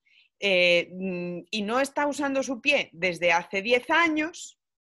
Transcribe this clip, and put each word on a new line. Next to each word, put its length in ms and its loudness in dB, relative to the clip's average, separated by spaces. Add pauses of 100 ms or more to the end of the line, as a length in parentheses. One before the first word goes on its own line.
(440)
eh, 480 4
mm, 500 -6 (100)
y 100 -6
no 180 -2
está 280 -2
usando 340 -2
su 200 -6
pie 320 0
desde 380 0
hace 300 0
diez 300 0
años, 680 0 (280)